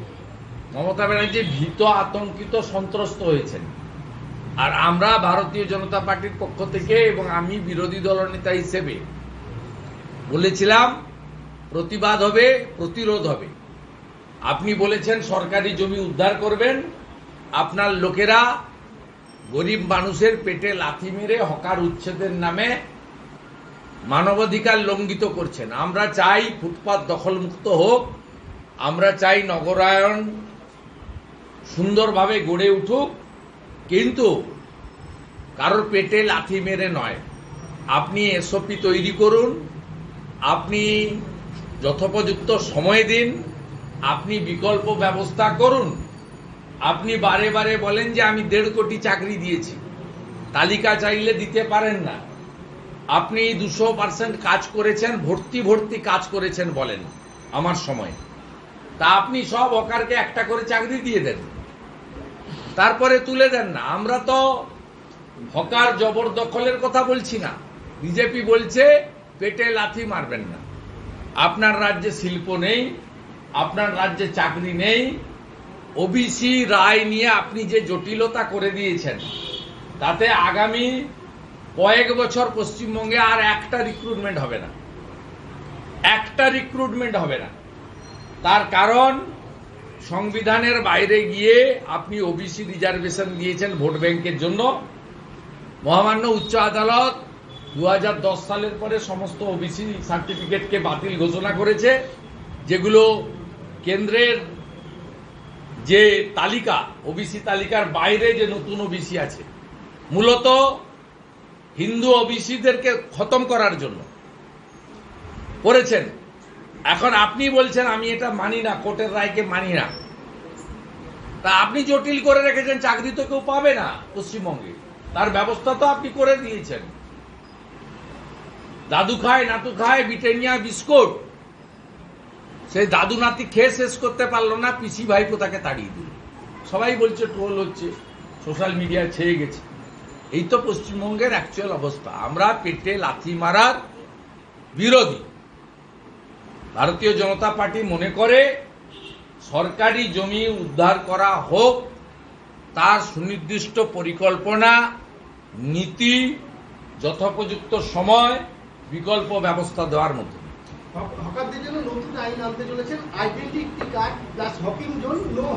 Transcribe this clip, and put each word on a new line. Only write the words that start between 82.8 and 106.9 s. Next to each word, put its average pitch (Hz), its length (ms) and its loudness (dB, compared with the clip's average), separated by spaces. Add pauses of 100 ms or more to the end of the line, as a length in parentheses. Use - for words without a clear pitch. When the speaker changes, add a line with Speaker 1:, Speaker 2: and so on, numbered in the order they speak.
Speaker 1:
আর 226 80 4 (140)
একটা 214 240 -4 (120)
রিক্রুটমেন্ট 202 540 -6
হবে 120 200 -4
না, 80 60 -12 (1500)
একটা 233 300 0 (120)
রিক্রুটমেন্ট 247 640 -4
হবে 139 220 -2
না। - 60 -12 (960)
তার 202 180 6 (120)
কারণ 233 360 6 (960)
সংবিধানের 220 680 2 (120)
বাইরে 190 280 6 (140)
গিয়ে 208 260 6 (400)
আপনি 196 180 -8 (140)
ওবিসি 175 340 -6
রিজার্ভেশন 180 640 -2 (120)
দিয়েছেন 180 320 -4 (100)
ভোট 156 120 0 (100)
ব্যাংকের 170 400 0
জন্য। 190 180 -2 (1200)
মহামান্য 208 380 4 (140)
উচ্চ - 160 -4 (160)
আদালত 233 460 2 (600)
দু 151 80 -4 (100)
হাজার 202 220 0 (120)
দশ 185 200 0
সালের 208 340 -4
পরে 214 160 -2 (120)
সমস্ত 185 300 -8 (140)
ওবিসি 170 320 -6 (240)
সার্টিফিকেটকে 175 680 -4 (100)
বাতিল 160 260 -4 (100)
ঘোষণা 185 360 -2
করেছে, 214 320 4 (800)
যেগুলো 202 320 6 (800)
কেন্দ্রের 214 540 2 (1500)
যে 196 120 8 (380)
তালিকা, 202 380 0 (320)